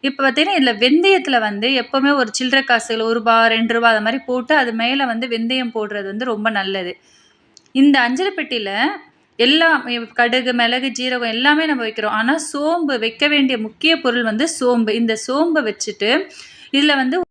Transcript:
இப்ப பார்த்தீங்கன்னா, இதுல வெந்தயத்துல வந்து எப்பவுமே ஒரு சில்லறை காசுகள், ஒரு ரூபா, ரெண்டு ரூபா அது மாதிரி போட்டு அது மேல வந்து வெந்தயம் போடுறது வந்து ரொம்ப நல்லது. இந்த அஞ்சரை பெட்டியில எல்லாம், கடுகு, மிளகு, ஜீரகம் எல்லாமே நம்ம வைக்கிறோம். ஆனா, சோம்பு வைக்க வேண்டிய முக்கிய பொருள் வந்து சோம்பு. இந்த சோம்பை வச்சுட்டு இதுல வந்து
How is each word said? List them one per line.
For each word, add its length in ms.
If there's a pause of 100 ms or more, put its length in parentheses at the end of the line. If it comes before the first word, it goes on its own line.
இப்ப 160
பார்த்தீங்கன்னா, 380
இதுல 200
வெந்தயத்துல 600
வந்து 360
எப்பவுமே 380
ஒரு 180
சில்லறை 320
காசுகள், 380
ஒரு 140
ரூபா, 220 (100)
ரெண்டு 260
ரூபா 160
அது 120
மாதிரி 220
போட்டு 320
அது 180
மேல 320
வந்து 220
வெந்தயம் 460
போடுறது 340
வந்து 180
ரொம்ப 240
நல்லது. 440 (800)
இந்த 240
அஞ்சரை 340
பெட்டியில 380 (680)
எல்லாம், 400 (340)
கடுகு, 400
மிளகு, 380
ஜீரகம் 420
எல்லாமே 320
நம்ம 180
வைக்கிறோம். 340
ஆனா, 260
சோம்பு 560
வைக்க 280
வேண்டிய 300
முக்கிய 400
பொருள் 320
வந்து 200
சோம்பு. 460
இந்த 220
சோம்பை 460
வச்சுட்டு 480 (640)
இதுல 220
வந்து 220 (140)